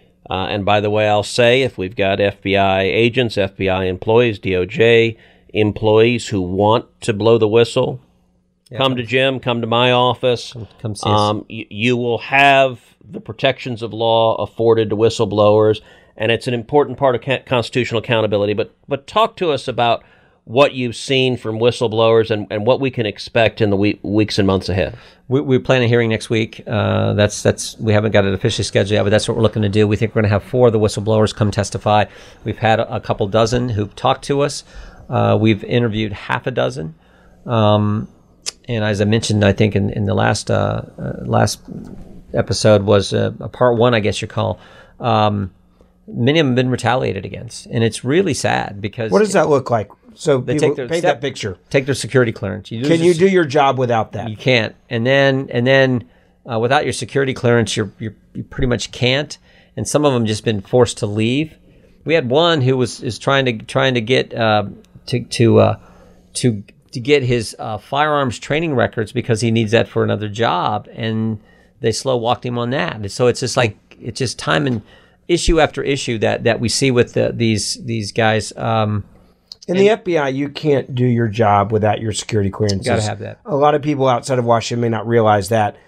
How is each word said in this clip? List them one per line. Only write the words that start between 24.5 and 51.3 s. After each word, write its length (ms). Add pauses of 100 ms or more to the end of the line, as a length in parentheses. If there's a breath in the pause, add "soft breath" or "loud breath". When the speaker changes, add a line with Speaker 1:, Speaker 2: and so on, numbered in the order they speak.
Speaker 1:
ahead. 280 (300 loud breath)
Speaker 2:
We, 140
we 180
plan 240
a 40
hearing 220
next 200
week. 360
Uh, 480
that's, 300
that's, 340
we 160
haven't 180
got 140
it 80
officially 300
scheduled 280
yet, 120
but 60
that's 180
what 100
we're 60
looking 180
to 80
do. 180
We 100
think 180
we're 60
gonna 120
have 100
four 240
of 60
the 60
whistleblowers 560
come 160
testify. 540 (380 loud breath)
We've 140
had 220
a, 160
a 40
couple 280
dozen 420
who've 260
talked 300
to 160
us. 220 (460 loud breath)
Uh, 300
we've 240
interviewed 500
half 340
a 40
dozen. 440 (500 soft breath)
Um, 600 (600)
and 160
as 180
I 40
mentioned, 380
I 80
think 240
in, 140
in 160
the 80
last, 360
uh, 340 (140)
uh, 160 (120)
last 340 (720)
episode 500
was, 300
uh, 260
a 100
part 280
one, 160
I 60
guess 220
you 60
call, 320 (400 loud breath)
um, 540 (540)
many 320
of 60
them 80
have 20
been 140
retaliated 560
against. 400
And 180
it's 200
really 300
sad 480
because 300
Speaker 3:
What 80
does 140
that 160
look 200
like? 200 (260)
So 220
Speaker 2:
they 160
Speaker 3:
people 160
Speaker 2:
take 80
their 100
Speaker 3:
paint 120
Speaker 2:
step-, 160
Speaker 3:
that 60
picture. 360 (120)